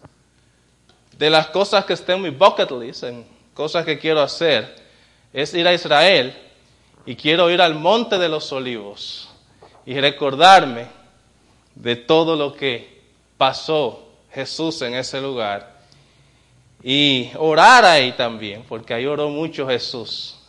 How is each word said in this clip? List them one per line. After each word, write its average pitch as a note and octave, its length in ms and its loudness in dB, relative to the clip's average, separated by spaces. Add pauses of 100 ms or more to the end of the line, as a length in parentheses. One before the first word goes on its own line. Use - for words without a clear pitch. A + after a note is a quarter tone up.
(1160)
de D3+ 120 0
las D#3 180 4
cosas G3 380 0
que F#3+ 80 -2
está F3+ 200 -4
en F#3+ 80 -2
mi F3+ 80 -6
bucket F3 420 2
list, B2 320 -12
en A#2+ 220 -14 (280)
cosas D#3 320 -4
que D#3 120 -2
quiero D#3 240 0
hacer, C#3 540 -2 (580)
es D3 200 -6
ir E3+ 140 0
a F3 60 4
Israel D#3 640 2 (680)
y B2+ 100 -12
quiero E3+ 340 2
ir F3 120 2
al E3 140 2
Monte G#3 420 0
de F3 100 0
los D#3 240 -6
Olivos A#2+ 760 -12 (560)
y C3 140 -8
recordarme C#3 880 4 (840)
de A#2 220 -4
todo D#3+ 400 2
lo C#3+ 180 -4
que A#2+ 480 -8 (360)
pasó C3+ 720 -2 (220)
Jesús D#3 500 -8
en A#2+ 140 -6
ese C3 260 -8
lugar A2+ 560 -8 (1080)
y C3 540 0
orar F3+ 480 6
ahí C#3+ 260 6
también, A2+ 560 -6
porque A#2 260 -10
ahí A#2+ 120 -4
oró D3 240 -4
mucho D3+ 380 -8
Jesús. - 680 -8 (120)